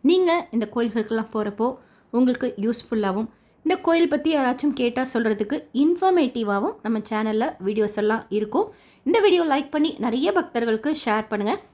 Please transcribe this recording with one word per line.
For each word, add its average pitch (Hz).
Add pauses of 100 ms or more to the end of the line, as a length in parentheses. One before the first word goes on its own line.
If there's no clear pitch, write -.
நீங்க 349 (240)
இந்த 240 (100)
கோயில்களுக்கெல்லாம் 226
போறப்போ 214 (460)
உங்களுக்கு 247 (160)
யூஸ்ஃபுல்லாவும், 220 (380)
இந்த 349 (100)
கோயில் 330
பத்தி 294
யாராச்சும் 262
கேட்டா 240 (100)
சொல்றதுக்கு 220 (260)
இன்ஃபர்மேட்டிவாவும் 302 (100)
நம்ம 214 (100)
சேனல்ல 220 (220)
வீடியோஸ் 208
எல்லாம் 214 (120)
இருக்கும். 233 (380)
இந்த 381
வீடியோ 359
லைக் 285
பண்ணி 302 (140)
நிறைய 254 (100)
பக்தர்களுக்கு 233 (120)
ஷேர் 220
பண்ணுங்க. 208 (180)